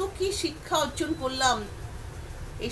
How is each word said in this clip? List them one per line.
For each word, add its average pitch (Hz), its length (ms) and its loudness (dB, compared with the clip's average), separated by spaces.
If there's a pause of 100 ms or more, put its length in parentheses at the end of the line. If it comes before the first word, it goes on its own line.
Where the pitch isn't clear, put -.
(160)
কি 381 120 2 (140)
শিক্ষা 330 420 0
অর্জন 311 260 0 (120)
করলাম 262 360 4 (1080)
এই 240 80 0